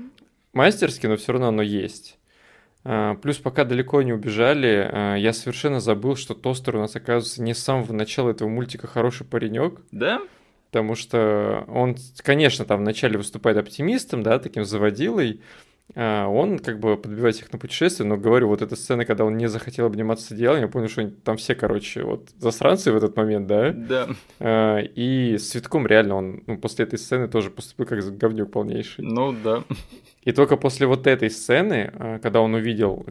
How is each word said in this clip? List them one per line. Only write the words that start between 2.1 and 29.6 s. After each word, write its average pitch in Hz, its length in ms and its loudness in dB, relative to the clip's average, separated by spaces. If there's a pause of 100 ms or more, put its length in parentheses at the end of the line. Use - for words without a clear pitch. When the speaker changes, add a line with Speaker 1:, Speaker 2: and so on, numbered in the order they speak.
Speaker 1:
А, 107 280 0
плюс - 240 -4
пока 135 260 0
далеко 127 380 2
не 123 100 0
убежали, 113 800 2
а, 101 240 0
я 107 160 2
совершенно 127 480 -2
забыл, 110 360 0
что 123 180 -10
Тостер 127 420 -4
у 107 40 2
нас, 107 160 -4
оказывается, 120 460 -2
не 113 120 -2
с - 40 -6
самого 123 360 -2
начала 110 360 0
этого 107 180 -2
мультика 117 380 -6
хороший 123 400 -2
паренек. 120 540 -2 (120)
Speaker 2:
Да? 190 280 -2 (500)
Speaker 1:
Потому 110 240 0
что 107 720 0
он, 123 280 0 (260)
конечно, 143 440 2
там 101 140 2
вначале 107 360 0
выступает 104 400 0
оптимистом, 143 640 -2
да, 113 160 2
таким 120 280 -6
заводилой. 110 720 0 (560)
А, 107 320 0
он 151 300 2
как 110 220 -6
бы 107 160 2
подбивает 113 400 0
всех - 160 -16
на - 60 -10
путешествие, 160 500 -2
но, 104 80 2
говорю, 110 320 4
вот 104 140 2
эта 113 140 -6
сцена, 120 280 -2
когда 110 200 0
он 107 120 0
не 117 120 -2
захотел 117 380 -4
обниматься 110 400 -2
с - 60 -16
одеялом, 120 300 2
я 107 60 -2
помню, 113 200 -2
что 113 140 -4
они 104 80 -4
там - 260 -4
все, - 180 -2
короче, - 500 -2
вот - 340 -6
засранцы 127 540 2
в 110 40 4
этот 107 200 2
момент, 107 300 0
да? 107 260 2
Speaker 2:
Да. 131 360 -2 (320)
Speaker 1:
А, 110 400 2
и 120 580 0
с - 120 -8
Цветком 123 360 -2
реально 104 300 6
он, 95 300 -6
ну, 107 120 -6
после 117 280 -2
этой 117 120 -6
сцены 127 300 -2
тоже 104 220 -2
поступил - 360 -10
как 101 320 -6
говнюк 110 320 0
полнейший. - 540 -6
Speaker 2:
Ну - 280 -2 (120)
да. 120 200 0 (580)